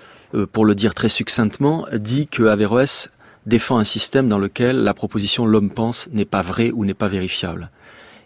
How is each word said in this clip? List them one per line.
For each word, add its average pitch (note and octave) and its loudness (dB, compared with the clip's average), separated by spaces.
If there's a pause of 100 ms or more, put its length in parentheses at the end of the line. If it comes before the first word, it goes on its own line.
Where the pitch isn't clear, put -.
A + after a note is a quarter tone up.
(340)
euh, G#2 0
pour A2 0
le G#2 6
dire G2+ 0
très - 0
succinctement, C#3 0
dit A#2+ -4
que - -2
Averroès G#2+ 2 (340)
défend A#2 2
un G#2+ 2
système C3+ 0
dans G#2 2
lequel B2 0
la G2+ 2
proposition « G#2+ -2
l'homme G#2+ 4
pense » A#2 -4
n'est G#2 -2
pas G2+ -2
vraie G#2 -2
ou A2+ -2
n'est F#2+ -2
pas G#2+ -2
vérifiable. F#2 -6 (560)